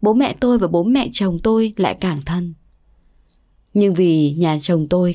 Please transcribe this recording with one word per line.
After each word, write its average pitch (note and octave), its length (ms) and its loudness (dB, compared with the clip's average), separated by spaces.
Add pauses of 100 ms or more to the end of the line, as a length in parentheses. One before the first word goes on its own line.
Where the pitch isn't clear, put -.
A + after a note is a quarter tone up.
bố G#3+ 140 2
mẹ B3+ 260 0
tôi B3 180 2
và F#3 100 0
bố E3+ 160 0
mẹ B3 280 0
chồng F#3 260 -2
tôi A3 380 0
lại D#3+ 240 -2
càng D#3+ 220 -4
thân. E3+ 320 -6 (1200)
Nhưng G3+ 200 2
vì D#3+ 380 2
nhà D#3 300 0
chồng D#3+ 260 0
tôi F3 260 0